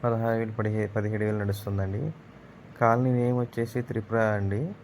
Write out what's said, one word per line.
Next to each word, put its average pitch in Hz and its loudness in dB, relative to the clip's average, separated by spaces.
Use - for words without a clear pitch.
పదహారు 113 2
వేలు, 113 -2
పదిహే-, 107 0
పదిహేడు 107 -2
వేలు 107 0
నడుస్తుందండి. 101 -2
కాలనీ 123 6
నేమ్ 123 2
వచ్చేసి 117 -2
త్రిపుర 113 -2
అండి. 107 0